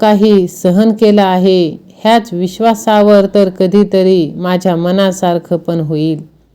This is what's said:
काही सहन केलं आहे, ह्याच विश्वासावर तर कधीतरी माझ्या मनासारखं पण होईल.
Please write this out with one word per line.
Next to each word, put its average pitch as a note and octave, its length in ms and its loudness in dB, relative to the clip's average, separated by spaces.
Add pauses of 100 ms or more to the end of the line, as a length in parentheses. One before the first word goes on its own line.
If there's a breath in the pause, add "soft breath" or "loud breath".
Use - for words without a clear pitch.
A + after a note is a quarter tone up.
काही G#3 460 2
सहन F#3+ 440 0
केलं G#3 300 2
आहे, F#3 560 0 (260)
ह्याच A3+ 300 0
विश्वासावर G#3 920 0
तर G3 240 0
कधीतरी F#3+ 840 0
माझ्या F3+ 400 -2
मनासारखं F3+ 840 -2
पण E3+ 220 -6
होईल. D#3 420 -4 (340)